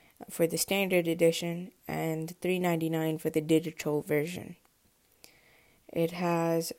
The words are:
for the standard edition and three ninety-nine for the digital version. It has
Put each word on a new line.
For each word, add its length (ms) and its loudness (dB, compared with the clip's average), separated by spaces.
for 180 0
the 120 -2
standard 500 2
edition 640 2
and 540 -4
three 160 0
ninety-nine 580 0
for 140 -4
the 100 0
digital 640 0
version. 540 -4
It 200 0
has 680 0